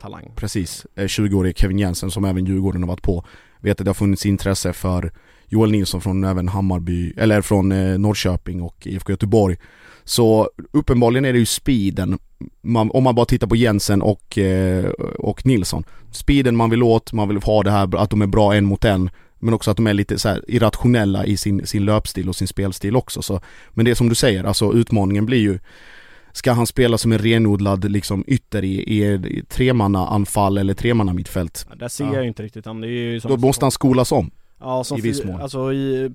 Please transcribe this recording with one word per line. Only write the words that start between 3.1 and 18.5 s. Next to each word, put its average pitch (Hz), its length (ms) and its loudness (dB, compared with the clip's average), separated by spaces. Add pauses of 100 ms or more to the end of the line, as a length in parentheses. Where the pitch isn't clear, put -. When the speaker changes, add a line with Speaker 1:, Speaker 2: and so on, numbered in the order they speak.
Speaker 2:
Vet 101 200 -2
att 95 40 -4
det 95 40 -2
har 95 60 2
funnits 101 320 0
intresse 98 460 0
för 90 400 -4 (360)
Joel 110 220 2
Nilsson 98 300 0
från 95 240 -2
även 92 240 -2
Hammarby, 90 680 -2
eller 107 260 2
från, 95 300 2
eh, 95 260 0
Norrköping 92 640 -2
och - 240 -14
I 95 100 -6
F 92 100 -8
K 101 60 -2
Göteborg. 95 440 2 (480)
Så 110 460 4 (220)
uppenbarligen 127 520 2
är 131 80 0
det 123 60 2
ju 117 80 4
speeden. 98 720 -2 (440)
Man, 110 280 0
om 131 140 2
man 127 100 4
bara 120 120 4
tittar 123 200 0
på 117 100 2
Jensen 104 460 2
och, - 360 -2
eh, 95 460 2 (340)
och - 280 -4
Nilsson. 95 380 0 (280)
Speeden 131 440 2
man 113 140 2
vill 117 120 2
åt, 113 300 2
man 107 160 0
vill 104 100 -2
ha 107 240 2
det 98 80 2
här, 98 260 2
att 107 140 0
de 107 120 2
är 101 40 2
bra 104 280 4